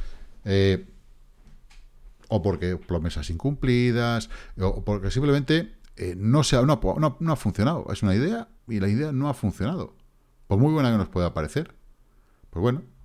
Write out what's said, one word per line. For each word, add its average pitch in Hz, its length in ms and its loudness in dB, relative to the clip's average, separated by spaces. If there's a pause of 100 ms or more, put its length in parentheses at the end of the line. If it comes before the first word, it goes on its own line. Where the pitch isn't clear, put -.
(440)
Eh, 98 440 2 (1400)
o 107 120 2
porque 87 360 0
promesas 82 520 -4
incumplidas, 120 1040 0 (280)
o 95 240 0
porque 98 280 -2
simplemente, 147 640 2 (220)
eh, 90 200 -6
no 117 260 4
se 135 140 2
ha, 120 60 6
no 143 100 4
ha, 95 260 0
no 156 80 2
ha, 127 120 -4
no 165 120 0
ha 147 40 2
funcionado. 113 560 0
Es 101 100 -6
una 95 140 2
idea 202 320 0 (200)
y 113 120 -4
la 95 80 0
idea 135 240 0
no 139 180 -2
ha 143 60 -2
funcionado. 110 600 -4 (520)
Por 98 100 2
muy 143 160 4
buena 135 180 2
que 113 60 2
nos 95 120 0
pueda 87 260 -2
parecer. 82 400 -6 (760)
Pues 85 120 -6
bueno, 123 200 0 (240)